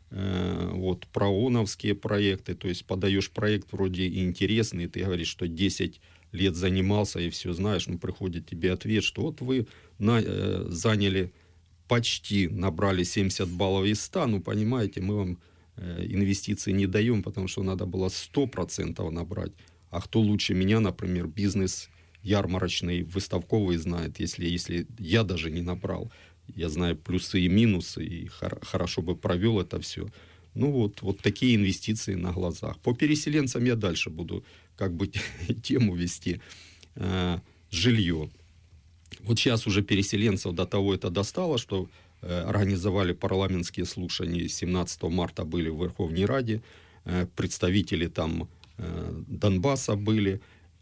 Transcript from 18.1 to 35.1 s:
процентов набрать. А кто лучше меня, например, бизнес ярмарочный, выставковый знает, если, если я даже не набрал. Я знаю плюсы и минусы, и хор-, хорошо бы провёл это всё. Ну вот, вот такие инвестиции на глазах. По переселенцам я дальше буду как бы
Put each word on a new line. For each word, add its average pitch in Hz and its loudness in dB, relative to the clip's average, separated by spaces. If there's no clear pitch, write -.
процентов 85 -4
набрать. 82 -6
А 87 -6
кто - 2
лучше 104 2
меня, 95 4
например, 90 0
бизнес 95 -2
ярмарочный, 90 0
выставковый 90 0
знает, 82 -4
если, - -4
если 87 -2
я 101 2
даже 82 -4
не 85 -4
набрал. 90 -6
Я 82 -4
знаю 85 0
плюсы 90 -2
и 90 4
минусы, 95 2
и 85 -8
хор-, - -8
хорошо 87 -2
бы 85 -2
провёл 95 2
это 87 -4
всё. 87 -8
Ну 131 2
вот, 110 2
вот 98 -2
такие 120 4
инвестиции 101 0
на 90 -2
глазах. 87 -4
По 123 2
переселенцам 147 2
я 123 4
дальше 92 0
буду 85 -6
как 95 0
бы 92 -2